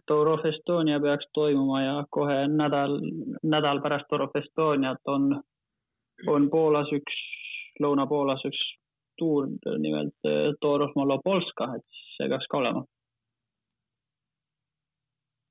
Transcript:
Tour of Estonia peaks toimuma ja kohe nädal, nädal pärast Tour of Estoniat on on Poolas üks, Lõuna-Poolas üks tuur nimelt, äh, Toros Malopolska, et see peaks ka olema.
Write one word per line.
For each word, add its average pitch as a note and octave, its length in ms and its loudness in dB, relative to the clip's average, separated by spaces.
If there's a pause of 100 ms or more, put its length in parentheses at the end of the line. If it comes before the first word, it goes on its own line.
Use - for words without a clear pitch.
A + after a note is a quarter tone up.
Tour D3+ 260 4
of D#3 100 -2
Estonia D#3 560 0
peaks C#3+ 320 -2
toimuma C3+ 540 2
ja C3+ 100 -2 (160)
kohe C#3+ 300 0 (100)
nädal, C#3+ 460 2 (500)
nädal D3 320 2
pärast C#3+ 320 -4
Tour C#3+ 160 0
of - 80 -4
Estoniat C#3+ 720 0
on C#3 300 2 (880)
on C#3+ 220 4
Poolas D3+ 420 2
üks, D3 260 -4 (600)
Lõuna-Poolas C#3 640 2
üks - 160 -4 (580)
tuur D3 280 2 (320)
nimelt, D2+ 360 -2 (120)
äh, D2+ 240 2 (100)
Toros C#3+ 340 2
Malopolska, C#3 800 0
et - 260 -14 (160)
see C#3 120 -2
peaks C3+ 200 -4
ka D3 100 -2
olema. B2+ 240 -2 (2750)